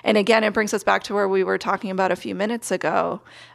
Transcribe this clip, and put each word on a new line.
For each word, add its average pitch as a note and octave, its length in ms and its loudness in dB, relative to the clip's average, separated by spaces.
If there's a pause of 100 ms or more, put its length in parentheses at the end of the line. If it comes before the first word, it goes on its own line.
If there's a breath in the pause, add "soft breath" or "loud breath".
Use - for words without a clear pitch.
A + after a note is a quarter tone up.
And G#3+ 140 4
again, A3 260 4
it G#3+ 80 0
brings G#3+ 220 -2
us G3+ 80 -2
back G3 220 2
to G3+ 100 -6
where G3+ 140 2
we F#3+ 140 2
were F#3+ 140 0
talking F#3+ 340 -4
about F#3+ 220 0
a F3+ 40 -2
few - 180 -8
minutes A3 360 -4
ago. E3+ 520 0 (320 loud breath)